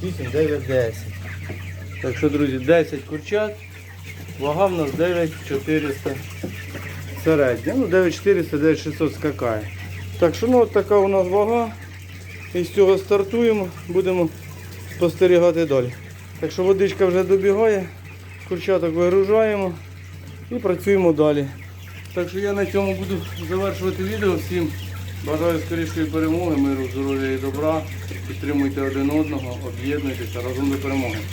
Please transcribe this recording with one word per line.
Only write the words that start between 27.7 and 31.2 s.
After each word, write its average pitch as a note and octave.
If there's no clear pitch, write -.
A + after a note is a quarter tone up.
Підтримуйте C#3
один C3+
одного, C#3+
об'єднуйтеся B2+
разом C3
до C3+
перемоги. C3+